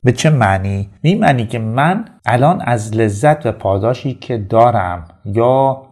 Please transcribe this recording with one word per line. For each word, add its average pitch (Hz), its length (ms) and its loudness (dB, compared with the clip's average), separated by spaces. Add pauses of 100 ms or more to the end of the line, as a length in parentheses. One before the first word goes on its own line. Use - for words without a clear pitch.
به 127 80 2
چه 156 180 0
معنی؟ 98 600 0 (120)
به 147 80 2
این 208 100 0
معنی 139 260 2
که 120 140 -6
من 143 460 -2 (200)
الان 131 360 2
از 110 340 -4
لذت 113 500 0
و 113 60 0
پاداشی 110 640 -2
که 123 240 -8
دارم 101 720 0 (180)
یا 131 560 2 (100)